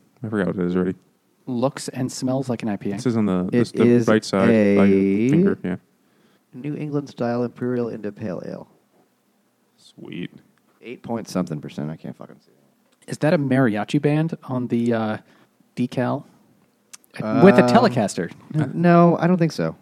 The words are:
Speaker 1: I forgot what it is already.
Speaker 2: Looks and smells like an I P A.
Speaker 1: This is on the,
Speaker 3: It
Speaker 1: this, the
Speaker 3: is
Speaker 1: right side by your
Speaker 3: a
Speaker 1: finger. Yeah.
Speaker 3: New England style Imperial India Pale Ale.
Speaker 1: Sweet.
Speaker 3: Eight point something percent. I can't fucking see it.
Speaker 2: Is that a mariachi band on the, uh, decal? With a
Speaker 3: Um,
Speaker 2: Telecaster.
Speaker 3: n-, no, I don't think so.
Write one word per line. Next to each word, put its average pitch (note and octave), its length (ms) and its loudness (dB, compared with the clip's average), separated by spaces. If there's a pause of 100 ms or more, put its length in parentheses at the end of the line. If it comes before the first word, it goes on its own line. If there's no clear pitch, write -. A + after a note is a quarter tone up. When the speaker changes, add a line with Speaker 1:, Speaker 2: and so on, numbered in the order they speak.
(220)
Speaker 1:
I A2+ 60 -8
forgot G2+ 200 -2
what - 80 -4
it F2+ 100 -2
is F2+ 100 0
already. F#2 200 0 (500)
Speaker 2:
Looks B2+ 420 -4
and B2+ 240 -6
smells C3 380 -4
like A2+ 120 -6
an A#2 60 -6
I G2+ 80 -4
P G2+ 140 -8
A. G2+ 60 -6
Speaker 1:
This - 100 -6
is A#2 100 0
on G#2+ 80 0
the, F#2 220 0
Speaker 3:
It - 60 -6
Speaker 1:
this, A#2+ 200 0
the - 140 0
Speaker 3:
is A#2+ 200 4
Speaker 1:
right A2 160 4
side G2 260 0 (280)
by G2 80 4
your G2 140 4
Speaker 3:
a G2 320 2
Speaker 1:
finger. F3+ 340 2
Yeah. F2+ 120 -2 (760)
Speaker 3:
New C#3 240 -10
England C#3+ 320 -6
style A#2+ 340 -4
Imperial A#2+ 460 -4
India G#2+ 240 -10
Pale G2+ 340 -8
Ale. - 220 -14 (1080)
Speaker 1:
Sweet. - 540 -14 (520)
Speaker 3:
Eight A#2+ 200 -16
point A2+ 260 -8
something F2 320 -4
percent. D2 300 -10
I D#2+ 60 -10
can't - 200 -14
fucking - 240 -20
see - 120 -20
it. - 580 -20
Speaker 2:
Is C3 80 -10
that D3+ 140 0
a F3 60 2
mariachi C3 640 0
band D3+ 440 0
on B2 240 -6
the, A#2 240 0
uh, A2 240 -2 (600)
decal? B2 480 -4 (920)
With - 100 -8 (340)
a F#3+ 60 8
Speaker 3:
Um, B2 60 2
Speaker 2:
Telecaster. B2 600 2 (240)
Speaker 3:
n-, D3 200 -2
no, E3+ 440 6
I E3 80 0
don't F3+ 120 2
think D#3+ 140 0
so. D#2+ 300 -4